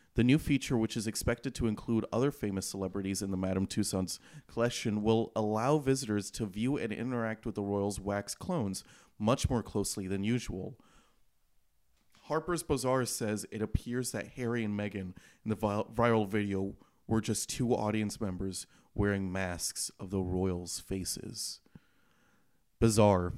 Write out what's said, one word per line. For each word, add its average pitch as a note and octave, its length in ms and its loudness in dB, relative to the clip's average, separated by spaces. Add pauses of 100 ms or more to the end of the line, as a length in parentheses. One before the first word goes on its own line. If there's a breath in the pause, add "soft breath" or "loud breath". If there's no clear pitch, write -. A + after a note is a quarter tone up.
(140 soft breath)
The A2+ 100 4
new C3+ 140 8
feature, C#3 400 0
which A2 180 0
is G#2+ 100 -2
expected A#2 500 -2
to B2 100 0
include A2 440 0
other C3 200 2
famous G2 360 -4
celebrities F#2+ 540 -4
in G2 100 -4
the F#2+ 60 -2
Madame F#2 300 0
Tussauds F#2+ 520 -2 (320 loud breath)
collection, A2+ 520 0
will A2+ 340 4
allow A2 400 2
visitors C3 560 0
to A2+ 140 -4
view A2+ 320 -2
and A2 120 -2
interact A2+ 540 -4
with G#2+ 120 -4
the G#2 60 -2
royals' G2+ 380 0
wax G2+ 340 -4
clones G#2+ 500 -2 (340 soft breath)
much A2+ 320 2
more A#2+ 120 2
closely G2+ 440 -2
than G2 180 -2
usual. A2+ 540 -2 (1500 soft breath)
Harper's D#3+ 380 0
Bazaar B2+ 440 2
says G#2+ 440 -2
it G2+ 100 -6
appears A#2+ 520 0
that - 240 -6
Harry A#2 280 0
and G#2 140 -2
Meghan G2 360 -4 (300 loud breath)
in G#2+ 60 -2
the G#2+ 60 2
vi-, G#2 280 0 (100)
viral A2+ 340 4
video G2+ 460 0 (320 soft breath)
were A2 140 4
just - 300 -2
two A#2+ 240 2
audience G#2+ 460 0
members F#2+ 460 -4 (280 soft breath)
wearing G2 380 2
masks F2+ 680 -4
of F#2 120 -8
the G2 100 0
royals' F2+ 600 0
faces. - 800 -6 (1160 soft breath)
Bizarre. G#2 600 6